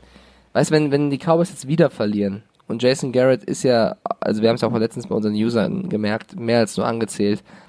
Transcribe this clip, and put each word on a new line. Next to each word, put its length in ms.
Weißt 180
du, 40
wenn, 160
wenn 200
die 80
Cowboys 320
jetzt 180
wieder 220
verlieren 520
und 160
Jason 300
Garrett 320
ist 180
ja, 340
also 240
wir 60
haben's 140
ja 60
auch 80
letztens 300
bei 80
unseren 200
Usern 540
gemerkt, 500
mehr 200
als 180
nur 100
angezählt, 580